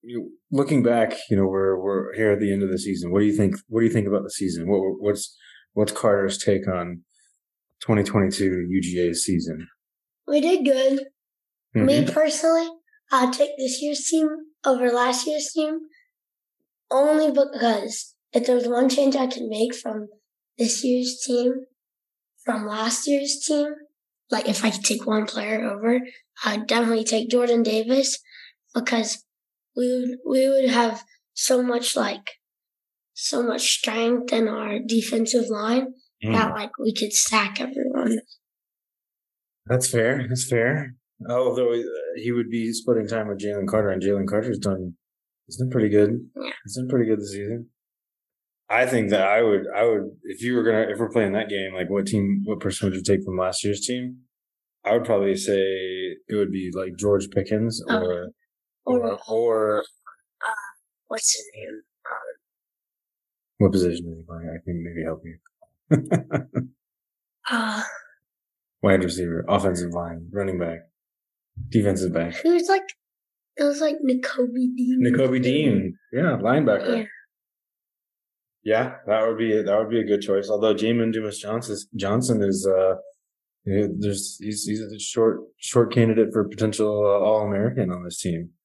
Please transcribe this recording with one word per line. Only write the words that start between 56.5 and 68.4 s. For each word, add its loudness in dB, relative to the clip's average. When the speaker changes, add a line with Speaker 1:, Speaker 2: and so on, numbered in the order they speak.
Speaker 1:
be, -6
like, -8
George 2
Pickens -2
Speaker 2:
Oh. 2
Speaker 1:
or, -2
Speaker 2:
Or, 2
Speaker 1:
or, -8
or 2
Speaker 2:
uh, -10
what's -2
his -6
name? -14
Um, -8
Speaker 1:
What 6
position 0
is -14
he -20
playing? -14
I -14
can -6
maybe -10
help -8
you. -16
<laughs> -2
Speaker 2:
uh, -4